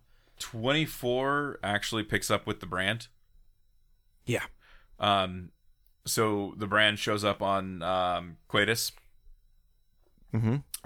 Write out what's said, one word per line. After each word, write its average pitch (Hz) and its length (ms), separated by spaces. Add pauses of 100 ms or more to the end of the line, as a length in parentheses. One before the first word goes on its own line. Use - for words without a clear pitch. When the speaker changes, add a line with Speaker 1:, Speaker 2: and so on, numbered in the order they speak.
(400)
Speaker 1:
Twenty-four 135 1200
actually 104 400
picks 104 280
up 104 140
with 104 140
the - 80
brand. 95 400 (1200)
Speaker 2:
Yeah. 113 180 (540)
Speaker 1:
Um, 92 520 (540)
so 104 520
the 104 100
brand 104 320
shows 107 240
up 101 180
on, 95 400
um, 87 560 (100)
Quatus. 110 440 (1400)
Speaker 2:
Mm-hmm. 113 240 (280)